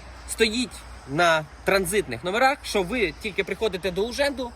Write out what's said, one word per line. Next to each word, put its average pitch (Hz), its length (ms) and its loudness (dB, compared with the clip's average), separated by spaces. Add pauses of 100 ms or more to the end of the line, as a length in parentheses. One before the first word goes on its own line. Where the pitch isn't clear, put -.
(300)
Стоїть 226 420 2 (380)
на 160 360 4 (180)
транзитних 185 600 2
номерах, 240 400 4
що 202 200 0
ви 185 380 0
тільки 196 220 -2
приходите 190 480 -2
до 190 140 0
Уженду 247 500 -2